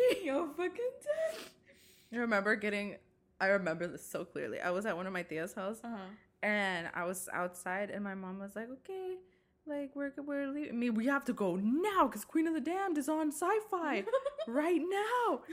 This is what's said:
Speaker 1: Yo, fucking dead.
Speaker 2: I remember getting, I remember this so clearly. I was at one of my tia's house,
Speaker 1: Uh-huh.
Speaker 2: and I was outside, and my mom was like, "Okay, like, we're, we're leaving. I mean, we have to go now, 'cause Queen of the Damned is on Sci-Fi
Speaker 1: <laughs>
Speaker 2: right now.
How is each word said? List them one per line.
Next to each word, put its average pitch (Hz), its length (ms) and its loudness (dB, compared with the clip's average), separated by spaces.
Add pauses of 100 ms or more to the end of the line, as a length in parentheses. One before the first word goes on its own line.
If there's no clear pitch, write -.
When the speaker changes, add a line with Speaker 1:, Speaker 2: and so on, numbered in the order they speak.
(240)
Speaker 1:
Yo, 294 320 2
fucking 359 160 0 (320)
dead. 640 360 0 (760)
Speaker 2:
I 233 40 -2
remember 214 380 4
getting, 202 400 -2 (460)
I 190 60 4
remember 180 400 4
this - 200 -8
so - 160 -4
clearly. 143 380 -4
I 180 80 0
was 190 160 2
at 190 100 0
one 180 120 -4
of 190 60 -6
my 175 100 -2
tia's 165 300 -4
house, 208 300 -4
Speaker 1:
Uh-huh. 233 140 -8 (460)
Speaker 2:
and 196 500 0
I 175 120 -2
was 185 280 -4
outside, 180 560 -2
and 202 140 -4
my 196 100 -4
mom 190 260 -8
was 196 160 -10
like, 226 140 -8
"Okay, 370 460 -8 (500)
like, 285 300 -4
we're, 277 220 -4
we're 277 300 -2
leaving. 294 220 -4
I - 40 -10
mean, 240 200 2
we 226 140 2
have 277 180 2
to 240 80 0
go 180 220 2
now, 330 520 4
'cause 214 160 -4
Queen 320 240 2
of 330 60 0
the 311 80 0
Damned 349 380 0
is 285 100 0
on 311 220 2
Sci-Fi 349 720 0 (220)
Speaker 1:
<laughs> 587 200 -6
Speaker 2:
right 302 400 4
now. 415 540 2 (120)